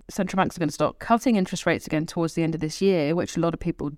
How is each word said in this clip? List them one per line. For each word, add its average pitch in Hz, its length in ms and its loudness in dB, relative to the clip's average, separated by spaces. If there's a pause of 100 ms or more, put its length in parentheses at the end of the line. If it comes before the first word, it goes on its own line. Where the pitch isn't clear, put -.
(100)
central 190 280 -2
banks - 180 0
are 175 40 -8
gonna 151 120 0
start - 260 0
cutting 233 380 2
interest 185 300 -2
rates 170 200 2
again 151 200 -2
towards 165 280 -2
the 165 80 0
end 160 120 0
of 160 80 -6
this 156 180 -6
year, 170 340 4
which 175 220 -2
a 175 40 2
lot 165 120 2
of 165 80 -8
people 151 380 -4